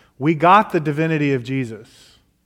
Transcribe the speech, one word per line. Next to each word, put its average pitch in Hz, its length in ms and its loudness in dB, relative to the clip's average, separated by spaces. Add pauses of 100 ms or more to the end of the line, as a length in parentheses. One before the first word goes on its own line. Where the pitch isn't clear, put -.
(180)
we 156 160 0
got 185 380 4
the 175 80 0
divinity 151 540 -2
of 123 100 -4
Jesus. 117 720 -10 (280)